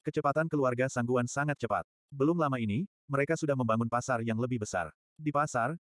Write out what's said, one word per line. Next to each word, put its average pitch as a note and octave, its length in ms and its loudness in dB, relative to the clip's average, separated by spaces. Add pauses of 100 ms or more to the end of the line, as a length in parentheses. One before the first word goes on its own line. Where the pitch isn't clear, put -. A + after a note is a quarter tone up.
Kecepatan D3+ 400 0
keluarga C3 400 2
Sangguan B2 400 0
sangat C#3+ 320 -2
cepat. G#2 240 -2 (240)
Belum D3 320 2
lama C#3 160 2
ini, A#2 320 0 (240)
mereka C#3+ 240 2
sudah C#3+ 240 0
membangun A#2 320 2
pasar A#2+ 320 -2
yang A2+ 160 0
lebih A#2+ 240 -2
besar. E2+ 240 -4 (320)
Di D3+ 160 -2
pasar, C#3+ 400 0 (200)